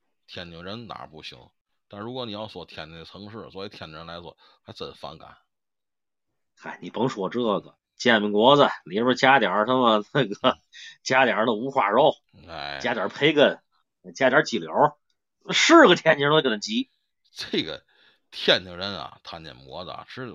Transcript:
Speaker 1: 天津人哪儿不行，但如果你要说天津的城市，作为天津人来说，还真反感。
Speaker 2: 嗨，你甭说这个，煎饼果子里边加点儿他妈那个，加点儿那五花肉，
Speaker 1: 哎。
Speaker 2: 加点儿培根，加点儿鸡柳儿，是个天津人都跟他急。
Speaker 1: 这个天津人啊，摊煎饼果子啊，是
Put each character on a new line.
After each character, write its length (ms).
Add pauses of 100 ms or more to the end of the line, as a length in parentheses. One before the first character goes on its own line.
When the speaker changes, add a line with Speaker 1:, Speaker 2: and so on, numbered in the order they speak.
(260)
Speaker 1:
天 240
津 140
人 240
哪 80
儿 100
不 160
行， 160 (500)
但 120
如 120
果 140
你 60
要 160
说 180
天 220
津 100
的 60
城 260
市， 200
作 120
为 60
天 220
津 60
人 80
来 160
说， 160 (260)
还 100
真 220
反 220
感。 200 (1200)
Speaker 2:
嗨， 260
你 80
甭 180
说 220
这 100
个， 380 (180)
煎 240
饼 120
果 240
子 120 (160)
里 180
边 120
加 240
点 120
儿 140
他 120
妈 260 (100)
那 140
个， 320 (440)
加 220
点 120
儿 100
那 60
五 180
花 180
肉， 260 (340)
Speaker 1:
哎。 340
Speaker 2:
加 120
点 120
儿 20
培 240
根， 300 (520)
加 140
点 120
儿 40
鸡 140
柳 140
儿， 240 (560)
是 340
个 80
天 240
津 80
人 100
都 60
跟 100
他 60
急。 320 (420)
Speaker 1:
这 300
个 220 (480)
天 320
津 120
人 220
啊， 240
摊 220
煎 120
饼 100
果 180
子 60
啊， 180
是 260